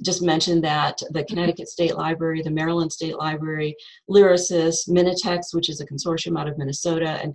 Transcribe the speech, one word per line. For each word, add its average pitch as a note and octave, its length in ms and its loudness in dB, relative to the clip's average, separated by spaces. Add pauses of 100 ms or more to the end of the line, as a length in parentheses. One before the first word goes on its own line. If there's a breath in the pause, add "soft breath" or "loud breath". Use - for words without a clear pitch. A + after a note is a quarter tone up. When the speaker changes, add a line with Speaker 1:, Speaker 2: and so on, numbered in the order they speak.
Speaker 1:
just F3+ 200 -2
mention E3 380 2
that D3+ 380 0
the D#3 220 -6
Speaker 2:
Mm-hmm. C#3+ 60 -4
Speaker 1:
Connecticut E3+ 420 -2
State E3 280 -2
Library, D#3+ 460 -2
the D#3 80 -4
Maryland D#3+ 420 0
State D#3+ 240 -6
Library, D#3 580 -4 (340 loud breath)
Lyrasis, F3+ 800 6
Minitex, F3 640 2
which E3+ 160 0
is D3+ 120 -6
a C#3+ 60 -8
consortium E3 520 -4
out D3+ 100 -4
of C#3+ 80 -6
Minnesota, D#3 640 -2
and D3 140 -6